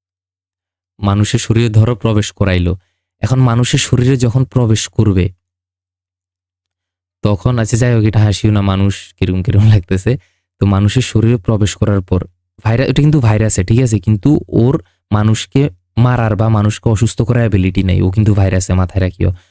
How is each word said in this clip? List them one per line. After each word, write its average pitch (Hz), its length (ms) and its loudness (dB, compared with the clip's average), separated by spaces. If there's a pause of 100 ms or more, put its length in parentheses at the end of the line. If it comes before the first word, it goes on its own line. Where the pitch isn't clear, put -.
(1000)
মানুষের 101 400 0
শরীরে 117 280 0
ধরো 110 260 2
প্রবেশ 107 380 -2
করাইলো। 90 440 -2 (440)
এখন 127 200 0
মানুষের 123 380 0
শরীরে 127 380 0
যখন 123 280 0
প্রবেশ 113 440 -2
করবে, 95 420 0 (1900)
তখন, 117 360 0
আচ্ছা 113 180 -2
যাই 120 180 2
হোক, 110 100 2
এটা 104 160 0
হাসিও 107 300 0
না, 104 100 2
মানুষ 98 580 -2
কিরকম 92 240 -2
কিরকম 101 260 2
লাগতেছে। 104 480 0 (420)
তো 98 80 0
মানুষের 101 360 0
শরীরে 113 340 0
প্রবেশ 107 380 -2
করার 101 260 -2
পর 92 260 -4 (380)
ভাইরাস, 117 240 0
এটা 143 140 0
কিন্তু 151 180 2
ভাইরাসে, 110 440 0
ঠিক 113 180 0
আছে? 107 160 0
কিন্তু 110 500 0
ওর 131 340 0 (300)
মানুষকে 110 580 0 (260)
মারার 117 400 0
বা 110 120 0
মানুষকে 107 400 0
অসুস্থ 113 340 0
করার 120 180 0
অ্যাবিলিটি 95 420 0
নেই, 92 200 0
ও 92 80 0
কিন্তু 104 240 2
ভাইরাসে, 95 400 0
মাথায় 92 260 -2
রাখিও। 90 320 -2 (180)